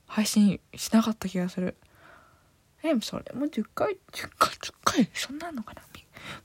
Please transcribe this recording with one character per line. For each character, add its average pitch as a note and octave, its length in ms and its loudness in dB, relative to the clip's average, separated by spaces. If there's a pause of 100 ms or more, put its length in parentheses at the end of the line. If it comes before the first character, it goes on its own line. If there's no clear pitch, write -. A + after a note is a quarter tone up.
配 - 180 0
信 G#3 360 4 (140)
し - 160 -8
な A3 120 6
か A3+ 80 0
っ G#3+ 40 0
た - 140 -6
気 - 80 -4
が F3+ 140 0
す - 100 -6
る。 F#3 160 -2 (1040)
え、 D4+ 200 2
そ - 160 -6
れ - 160 -12
も C#4+ 140 -2
十 A3 160 -2
回、 - 340 -2 (140)
十 - 160 -10 (100)
回、 - 120 4 (120)
十 - 100 -12 (100)
回、 - 300 2
そ - 180 -8
ん C#4 80 -8
な E4+ 140 -10
の B3 100 -8
か - 120 -14
な？ - 80 -20 (640)